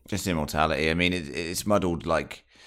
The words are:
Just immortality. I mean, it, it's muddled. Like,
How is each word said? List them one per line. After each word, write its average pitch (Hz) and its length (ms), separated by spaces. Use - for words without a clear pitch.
Just 98 200
immortality. 78 640
I 80 40
mean, 90 180
it, 87 160
it's 82 380
muddled. 95 400
Like, 78 400